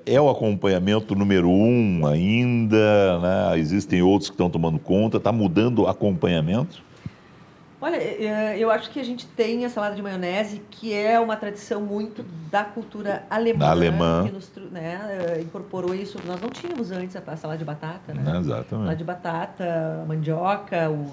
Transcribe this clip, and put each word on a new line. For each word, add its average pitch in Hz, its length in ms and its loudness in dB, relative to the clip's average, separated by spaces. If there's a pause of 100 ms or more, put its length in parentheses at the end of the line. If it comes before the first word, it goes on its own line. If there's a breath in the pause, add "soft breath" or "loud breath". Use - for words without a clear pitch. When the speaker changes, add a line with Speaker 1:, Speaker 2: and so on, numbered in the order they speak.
Speaker 1:
é 120 140 4
o 147 100 6
acompanhamento 104 840 2
número 95 340 4
um 101 580 4
ainda, 107 1120 4
né? 90 400 2
Existem 90 420 2
outros 98 280 4
que - 40 -16
estão 90 160 2
tomando 82 300 0
conta. 107 400 2
Tá 98 120 2
mudando 107 520 2
o - 40 4
acompanhamento? 90 920 0 (1000 loud breath)
Speaker 2:
Olha, 320 180 -2
é, 214 560 -2
é, 190 40 -4
eu 226 140 2
acho 226 200 0
que - 80 -8
a 262 40 -6
gente 240 240 -8
tem 233 380 -2
a 240 40 -2
salada 208 240 -4
de 196 80 -8
maionese, 196 600 -4 (100)
que 220 220 -8
é 214 260 4
uma 226 160 0
tradição 208 460 -6
muito 208 420 -6 (260)
da 202 140 0
cultura 208 640 -6
alemã, 226 300 0
Speaker 1:
Da 147 120 4
alemã. 85 540 4
Speaker 2:
que 104 60 -2
nos 95 160 -14
tru-, - 240 -16
né, 180 640 -6
é, 160 40 -6
incorporou 180 520 -6
isso. 196 320 -8
Nós 180 140 -8
não 226 100 -6
tínhamos 269 440 -8
antes 185 240 -8
a, 180 100 -12
a 156 80 -10
salada 160 240 -8
de 160 60 -8
batata, 156 480 -10
né? 135 80 -4 (180)
Speaker 1:
Exatamente. 143 300 -4
Speaker 2:
Salada 113 260 -2
de 160 80 -8
batata, 165 1040 -4
mandioca, 165 840 0
o, 147 240 -4